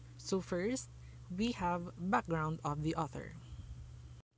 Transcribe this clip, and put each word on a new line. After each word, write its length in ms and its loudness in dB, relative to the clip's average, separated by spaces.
So 240 2
first, 480 0
we 220 4
have 480 2
background 640 4
of 160 2
the 140 4
author. 380 -2